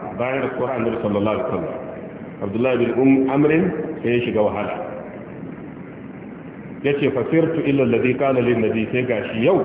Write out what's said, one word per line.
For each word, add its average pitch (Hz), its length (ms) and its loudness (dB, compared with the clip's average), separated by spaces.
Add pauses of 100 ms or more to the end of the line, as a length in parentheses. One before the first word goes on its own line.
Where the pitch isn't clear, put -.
(180)
bayan 131 240 -2
rasuwar 127 360 -2
Annabi 113 240 0
sallallahu 104 340 2
alaihi 95 140 -2
wasallam. 87 260 -4 (680)
Abdullahi 117 340 0
bin 117 120 2 (120)
Um, 131 280 6
Amrin 151 340 4 (400)
sai 120 60 0
ya 120 160 4
shiga 104 160 2
wahala. 104 340 0 (2000)
Ya 143 100 2
ce, 143 160 2
"Fasirtu 147 560 2
illa 139 180 4
alladhi 120 320 4
qala 135 260 2
lin 120 200 2
nabi," 110 300 0
sai 123 120 0
gashi 110 400 -2
yau 170 220 6